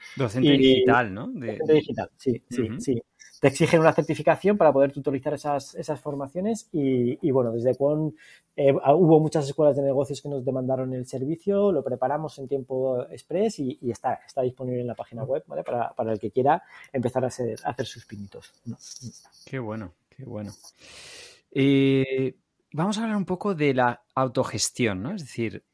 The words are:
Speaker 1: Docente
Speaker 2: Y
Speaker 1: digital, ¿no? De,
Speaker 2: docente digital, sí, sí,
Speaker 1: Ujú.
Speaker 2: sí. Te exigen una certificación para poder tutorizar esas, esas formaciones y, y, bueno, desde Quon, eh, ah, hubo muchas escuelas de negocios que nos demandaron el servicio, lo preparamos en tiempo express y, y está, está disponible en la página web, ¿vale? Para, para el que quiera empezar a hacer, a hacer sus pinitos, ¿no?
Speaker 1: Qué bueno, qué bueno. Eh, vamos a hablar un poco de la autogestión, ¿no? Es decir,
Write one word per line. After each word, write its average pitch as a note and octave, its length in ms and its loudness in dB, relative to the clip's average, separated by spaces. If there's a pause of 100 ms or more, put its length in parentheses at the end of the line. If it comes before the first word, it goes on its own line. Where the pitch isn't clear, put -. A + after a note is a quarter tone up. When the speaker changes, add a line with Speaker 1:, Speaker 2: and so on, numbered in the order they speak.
(160)
Speaker 1:
Docente C3 380 4
Speaker 2:
Y - 40 6
Speaker 1:
digital, B2+ 540 6
¿no? G#2 200 -8
De, C3+ 160 -8
Speaker 2:
docente B2+ 260 -2
digital, C3+ 420 -2
sí, - 320 -2
sí, B2 140 -4
Speaker 1:
Ujú. A2+ 180 -6
Speaker 2:
sí. B2+ 220 -4 (380)
Te C#3+ 80 4
exigen D#3+ 320 4
una D#3 140 6
certificación E3 640 2
para D#3 120 6
poder C#3 220 4
tutorizar C#3 400 -4
esas, C#3+ 420 -4
esas D3+ 240 -6
formaciones D3+ 760 -6
y, C3 540 0
y, C#3+ 40 2
bueno, B2 220 2
desde A#2+ 220 0
Quon, D3+ 400 0 (400)
eh, C#3 200 4 (100)
ah, C#3 100 6
hubo D#3+ 240 8
muchas D3+ 300 0
escuelas C#3+ 280 2
de C#3+ 60 0
negocios C#3 380 -2
que D3 80 -12
nos C3+ 160 -6
demandaron C3 480 -4
el B2+ 140 -8
servicio, F#3 680 -2
lo C#3+ 100 0
preparamos C3+ 560 -4
en C3+ 100 -12
tiempo C3 640 -2
express G3 500 -4
y, C3+ 200 -6
y B2 120 -4
está, A#2+ 340 -4
está - 160 -4
disponible B2+ 400 -4
en B2 40 -4
la A2+ 80 -6
página A#2 300 -10
web, C3+ 220 -4
¿vale? D3 180 -10
Para, A#2+ 300 -4
para A2+ 180 -4
el G#2 80 -4
que G#2+ 100 -6
quiera C#3+ 320 2 (300)
empezar B2+ 320 -2
a B2+ 40 -2
hacer, A#2 360 -6
a G#2+ 60 -4
hacer A#2+ 160 -6
sus - 180 -18
pinitos, G2+ 480 -18 (140)
¿no? A2+ 100 -12 (680)
Speaker 1:
Qué C3+ 120 -10
bueno, G#2+ 360 -10 (160)
qué - 160 -20
bueno. G#2 260 -12 (1000)
Eh, C3+ 840 2 (360)
vamos G3 260 -2
a A3+ 40 -4
hablar A3 140 -2
un G3 80 -2
poco F#3 300 -4
de D3 200 2
la B2 280 2 (120)
autogestión, A#2+ 880 -2
¿no? D#3+ 120 -6
Es F#3 80 -10
decir, A2+ 520 -8